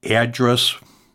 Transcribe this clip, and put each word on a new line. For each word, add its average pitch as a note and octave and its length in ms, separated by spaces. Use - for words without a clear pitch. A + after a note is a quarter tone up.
address, A#2+ 720